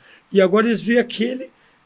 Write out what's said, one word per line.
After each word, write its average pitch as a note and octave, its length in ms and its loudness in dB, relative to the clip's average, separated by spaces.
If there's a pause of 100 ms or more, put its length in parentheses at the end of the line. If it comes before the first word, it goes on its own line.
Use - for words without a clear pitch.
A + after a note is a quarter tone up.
(300)
E G3 120 2
agora F#3+ 260 2
eles A3+ 140 -2
veem A#3 180 0
aquele, A#3+ 500 -6 (360)